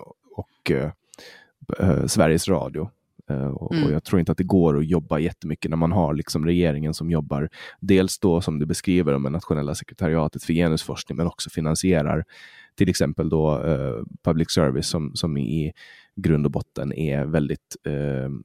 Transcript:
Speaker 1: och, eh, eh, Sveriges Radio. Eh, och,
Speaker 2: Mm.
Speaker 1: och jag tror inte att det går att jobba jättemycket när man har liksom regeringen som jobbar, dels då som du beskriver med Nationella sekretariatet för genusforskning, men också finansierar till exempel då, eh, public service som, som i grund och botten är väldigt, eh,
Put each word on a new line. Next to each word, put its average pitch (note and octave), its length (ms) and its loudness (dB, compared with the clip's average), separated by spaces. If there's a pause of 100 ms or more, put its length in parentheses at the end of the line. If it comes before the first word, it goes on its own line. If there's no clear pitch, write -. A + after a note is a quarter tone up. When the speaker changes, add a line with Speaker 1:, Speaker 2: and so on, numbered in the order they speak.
(360)
Speaker 1:
och, - 340 -8
eh, C#2+ 200 0 (880)
eh, C#2 280 2
Sveriges D#2+ 420 2
Radio. D2+ 420 -2 (400)
Eh, C#2 160 -2
och, - 280 -6
Speaker 2:
Mm. E3 120 0
Speaker 1:
och D2+ 60 2
jag D2+ 120 -2
tror F#2 160 2
inte E2 120 2
att - 60 -2
det F#2 60 2
går E2+ 340 4
att D#2 80 0
jobba D#2+ 320 0
jättemycket D#2+ 520 -4
när E2 60 -2
man E2 160 2
har D#2+ 220 2
liksom D2+ 320 -4
regeringen D#2+ 480 2
som E2 160 -6
jobbar, D2 380 -2 (320)
dels F#2+ 380 4
då E2+ 220 4
som D#2+ 180 -2
du D2+ 80 0
beskriver E2 520 2
med C#2 140 -2
Nationella D2+ 420 -2
sekretariatet - 680 -2
för E2+ 80 -2
genusforskning, E2 640 -2
men E2+ 100 0
också - 240 -8
finansierar D#2+ 760 0 (520)
till F#2 120 4
exempel D#2+ 400 0
då, D#2 360 2
eh, C2+ 380 -2 (220)
public E2 260 2
service C#2+ 380 0
som, D#2 260 -4
som D2+ 240 -2
i D2 340 -2 (440)
grund D#2+ 300 2
och C#2 60 0
botten - 400 -6
är C#2+ 320 -2
väldigt, D2+ 520 -2 (100)
eh, C#2 440 -4 (140)